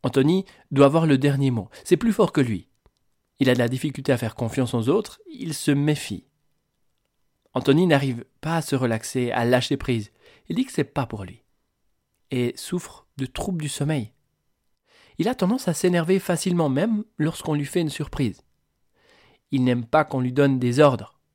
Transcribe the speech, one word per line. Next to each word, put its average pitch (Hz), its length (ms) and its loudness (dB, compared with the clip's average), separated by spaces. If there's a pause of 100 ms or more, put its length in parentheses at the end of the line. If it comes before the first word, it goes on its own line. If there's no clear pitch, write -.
Anthony 147 440 2 (260)
doit 139 160 8
avoir 160 180 4
le 139 140 4
dernier 139 320 2
mot. 110 180 -4 (140)
C'est - 140 4
plus 233 140 0
fort 190 200 2
que 151 100 0
lui. 110 260 -2 (720)
Il 127 100 4
a 127 40 4
de 123 60 2
la 120 80 2
difficulté 135 440 -4
à 123 60 2
faire 113 180 -6
confiance 120 380 -4
aux 117 160 -2
autres, 196 320 -2 (100)
il 170 220 -8
se - 160 -4
méfie. 143 560 -2 (1300)
Anthony 143 320 2
n'arrive 135 400 0 (160)
pas 165 160 -4
à 156 60 -2
se - 120 -4
relaxer, 123 560 -2
à 117 140 -2
lâcher 123 320 2
prise. 113 340 -4 (380)
Il 170 60 -6
dit 262 100 0
que - 60 -18
c'est 151 120 -2
pas 139 220 -4
pour - 180 -12
lui. 123 200 -16 (880)
Et 123 260 -2
souffre - 480 -10 (120)
de 135 100 -6
troubles 175 340 -6
du 151 80 -6
sommeil. 143 420 -4 (1080)
Il 165 80 0
a 254 80 -2
tendance 202 320 0
à 170 80 0
s'énerver 180 420 2
facilement, 175 500 0
même 208 360 0 (140)
lorsqu'on 156 360 -2
lui 147 120 -2
fait 175 160 -2
une 156 80 -2
surprise. 139 520 -4 (1080)
Il 131 120 0
n'aime 123 220 0
pas 151 180 2
qu'on 135 160 -4
lui 127 120 -2
donne 139 260 4
des 123 220 0
ordres. 131 400 4 (160)